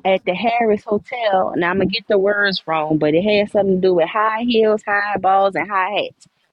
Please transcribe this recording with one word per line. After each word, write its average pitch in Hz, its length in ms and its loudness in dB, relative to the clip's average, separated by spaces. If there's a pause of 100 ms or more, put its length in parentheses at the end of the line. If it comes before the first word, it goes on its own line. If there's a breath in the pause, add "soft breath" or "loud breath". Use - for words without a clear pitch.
at 190 200 0
the 185 100 -2
Harris 220 500 0
Hotel," 214 680 -2
and 175 120 -2
Imma 185 240 0
get 185 200 -6
the 208 120 2
words 202 480 0
wrong, 156 320 -2
but 151 160 2
it 175 80 2
had 208 280 0
something 196 300 2
to 185 60 2
do 185 80 2
with 165 140 2
high 220 340 -2
heels, 220 440 2
high 202 300 -2
balls, 190 380 2
and 165 140 -4
high 196 220 -2
hats. - 360 -6 (240)